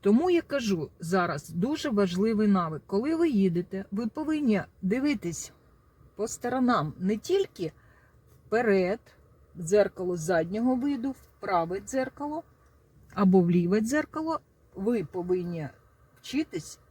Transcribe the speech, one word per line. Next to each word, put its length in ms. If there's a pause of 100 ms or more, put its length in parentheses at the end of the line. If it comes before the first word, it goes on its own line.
Тому 280
я 120
кажу: 480 (100)
зараз, 500
дуже 400
важливий 580
навик. 400
Коли 280
ви 140
їдете, 640
ви 160
повинні 540 (200)
дивитись 720 (680)
по 80
сторонам 720
не 180
тільки 540 (760)
вперед, 540 (560)
в 80
дзеркало 540
заднього 580
виду, 360
в 280
праве 420
дзеркало 600 (720)
або 280
в 100
ліве 300
дзеркало. 580 (360)
Ви 280
повинні 680 (460)
вчитись 640 (120)